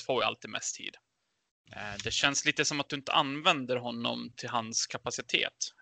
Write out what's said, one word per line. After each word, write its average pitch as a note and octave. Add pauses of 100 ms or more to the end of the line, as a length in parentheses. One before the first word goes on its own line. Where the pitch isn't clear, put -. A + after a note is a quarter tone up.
får B2
ju A2
alltid A2
mest -
tid. F#2+ (760)
Eh, G#2
det A2+
känns C#3
lite D3
som D3
att C#3
du D3
inte C#3
använder C#3+
honom A#2+
till B2
hans A#2
kapacitet. - (240)